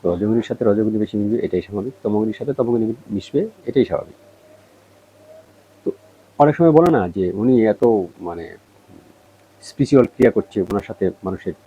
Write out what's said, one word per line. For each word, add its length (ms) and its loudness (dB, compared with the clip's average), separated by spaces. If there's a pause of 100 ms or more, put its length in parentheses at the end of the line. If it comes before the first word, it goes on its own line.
রজগুণীর 380 0
সাথে 220 -6
রজগুণী 320 0
বেশি 200 -4
মিশবে, 280 -2
এটাই 160 -2
স্বাভাবিক। 320 -10 (100)
তমগুণীর 300 -2
সাথে 200 -6
তমগুণী 400 -2 (180)
মিশবে, 360 -4 (180)
এটাই 200 0
স্বাভাবিক। 300 -8 (1700)
তো 80 -6 (460)
অনেক 180 4
সময় 160 4
বলে 200 6
না 180 2
যে 220 -2
উনি 340 2
এত 180 0 (360)
মানে 380 -12 (1040)
স্পিরিচুয়াল 440 2
ক্রিয়া 260 2
করছে, 300 -4
ওনার 260 -4
সাথে 240 -4 (120)
মানুষের 300 -8 (140)